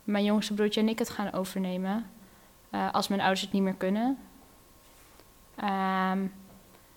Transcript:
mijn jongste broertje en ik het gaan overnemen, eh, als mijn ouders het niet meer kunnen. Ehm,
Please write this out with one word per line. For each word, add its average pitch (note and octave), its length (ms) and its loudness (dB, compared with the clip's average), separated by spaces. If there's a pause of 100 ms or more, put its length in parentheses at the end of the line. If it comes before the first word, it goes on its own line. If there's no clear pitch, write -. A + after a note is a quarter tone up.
mijn G#3 200 2
jongste G#3 300 2
broertje G#3 260 2
en A3 80 4
ik A3+ 100 -2
het A#3 120 -2
gaan G3+ 220 -4
overnemen, F#3+ 800 -2 (600)
eh, G3 220 -2
als G3+ 160 2
mijn G3+ 120 0
ouders F#3+ 200 4
het G3 120 -6
niet G3 100 2
meer F#3+ 120 0
kunnen. A3 440 0 (1400)
Ehm, F#3+ 720 0 (720)